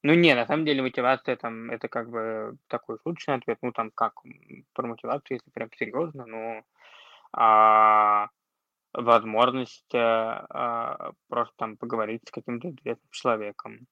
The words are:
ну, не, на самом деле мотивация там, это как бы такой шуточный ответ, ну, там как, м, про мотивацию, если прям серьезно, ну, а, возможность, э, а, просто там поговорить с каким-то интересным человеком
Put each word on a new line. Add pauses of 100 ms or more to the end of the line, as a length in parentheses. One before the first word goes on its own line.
ну,
не,
на
самом
деле
мотивация
там,
это
как
бы (120)
такой
шуточный
ответ,
ну,
там
как, (100)
м, (100)
про
мотивацию,
если
прям
серьезно,
ну, (720)
а, (680)
возможность,
э,
а, (160)
просто
там
поговорить
с
каким-то
интересным
человеком